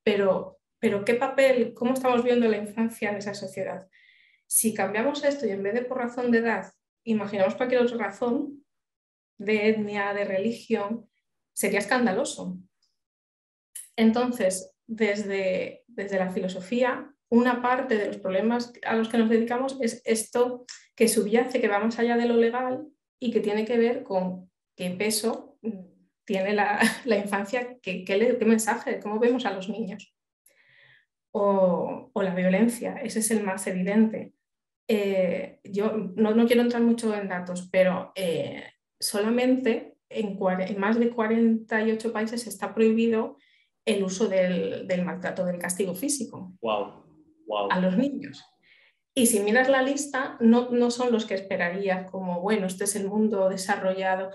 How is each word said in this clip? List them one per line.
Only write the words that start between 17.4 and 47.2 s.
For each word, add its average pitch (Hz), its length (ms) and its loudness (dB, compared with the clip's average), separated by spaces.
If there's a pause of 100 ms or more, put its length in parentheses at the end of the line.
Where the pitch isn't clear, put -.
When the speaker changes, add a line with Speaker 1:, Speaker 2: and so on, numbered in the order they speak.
Speaker 1:
parte 247 360 0
de 202 100 -2
los 202 100 -8
problemas 214 560 -2 (120)
a 226 100 -2
los 220 140 0
que 240 80 0
nos 220 120 4
dedicamos 240 520 0
es 233 240 -4
esto 247 600 0 (300)
que 226 120 4
subyace, 226 540 2
que 220 60 2
va 202 120 2
más 226 180 0
allá 240 180 2
de 240 120 2
lo 233 80 2
legal 247 500 2 (340)
y 240 120 -2
que 220 80 2
tiene 208 260 0
que 233 120 0
ver 233 260 2
con 185 480 -4 (240)
qué 180 160 -6
peso 214 640 -2 (680)
tiene 196 280 0
la, 208 260 2
<laughs> - 260 0
la 220 120 2
infancia, 208 640 -4
qué, 180 240 -8
qué 196 120 0
le, 240 200 4
qué 226 80 0
mensaje, 226 540 0
cómo 214 200 -6
vemos 240 260 2
a 202 80 -2
los 185 160 -10
niños. 196 460 -10 (1200)
O, 190 800 2
o - 100 -2
la 180 120 -2
violencia, 185 640 2
ese 220 180 -4
es 214 120 -2
el 208 120 0
más 190 220 -4
evidente. 196 680 0 (540)
Eh, 196 760 0
yo 202 280 -2 (240)
no, 214 200 4
no 233 100 6
quiero 233 160 4
entrar 240 220 2
mucho 233 320 2
en 202 120 -6
datos, 180 440 -8
pero, 185 440 2
eh, - 480 -4 (360)
solamente 240 960 0 (140)
en 208 280 -6
cuare-, 185 320 0
en 202 100 -4
más 220 200 2
de 233 100 4
cuarenta 226 720 2
y 220 100 2
ocho 226 220 -2
países 226 320 -4
está 196 300 -8
prohibido 226 640 2 (480)
el 202 180 0
uso 190 240 0
del, 180 600 0
del 180 160 0
maltrato, 180 420 -6
del 180 120 -2
castigo 180 380 -4
físico 226 640 -6
Speaker 2:
Guau, 104 420 -4 (440)